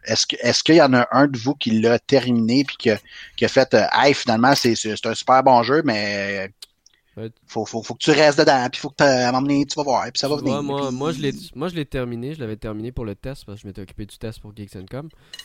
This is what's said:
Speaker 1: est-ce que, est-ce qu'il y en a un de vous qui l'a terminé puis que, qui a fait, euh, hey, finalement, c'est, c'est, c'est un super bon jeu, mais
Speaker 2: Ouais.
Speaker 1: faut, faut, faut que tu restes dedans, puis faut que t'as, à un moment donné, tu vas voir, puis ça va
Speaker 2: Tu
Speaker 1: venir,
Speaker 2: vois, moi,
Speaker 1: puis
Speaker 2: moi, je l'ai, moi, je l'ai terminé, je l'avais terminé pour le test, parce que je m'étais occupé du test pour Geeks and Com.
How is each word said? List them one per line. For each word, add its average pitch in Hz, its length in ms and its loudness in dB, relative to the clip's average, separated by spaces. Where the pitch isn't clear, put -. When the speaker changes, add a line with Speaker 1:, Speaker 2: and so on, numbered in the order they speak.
Speaker 1:
est-ce - 240 -2
que, - 140 -16
est-ce 120 200 0
qu'il 160 140 4
y 170 60 8
en 135 120 6
a 120 200 4
un 139 140 4
de 139 100 -4
vous 131 180 -2
qui 110 240 0
l'a 117 180 4
terminé 123 680 2
puis - 100 -12
que, 104 220 0
qui - 80 0
a - 20 2
fait, 131 280 2
euh, 104 180 6
hey, 135 200 4
finalement, 120 420 2
c'est, 117 200 2
c'est, 107 220 -6
c'est - 100 -6
un 110 60 -2
super 127 280 2
bon 127 220 6
jeu, 139 220 0
mais 101 680 -4
Speaker 2:
Ouais. 110 140 -12
Speaker 1:
faut, 113 180 -6
faut, 113 180 -8
faut - 100 -10
que - 100 -16
tu 160 80 0
restes 147 280 4
dedans, 147 320 4
puis - 100 -10
faut 147 80 -8
que - 80 -20
t'as, 127 300 4
à - 20 0
un - 20 -2
moment 131 120 0
donné, 143 240 0
tu - 80 -10
vas 151 80 -4
voir, 131 220 0
puis - 100 -12
ça 139 120 -4
va 147 80 -2
Speaker 2:
Tu 143 60 -6
Speaker 1:
venir, 135 140 -2
Speaker 2:
vois, 143 80 -4
moi, 139 240 -4
Speaker 1:
puis 127 100 -6
Speaker 2:
moi, 147 160 -4
je 135 80 -10
l'ai, 143 100 -4
moi, 147 140 -8
je 170 60 -12
l'ai 151 100 -6
terminé, 123 480 -8
je 156 80 -16
l'avais 107 160 -8
terminé 110 340 -10
pour 123 140 -8
le 101 100 -8
test, - 300 -14
parce 104 120 -18
que - 40 -20
je 104 60 -18
m'étais 98 160 -16
occupé 104 240 -16
du - 100 -20
test 110 240 -14
pour 104 120 -20
Geeks 104 220 -18
and 95 160 -16
Com. 143 160 -14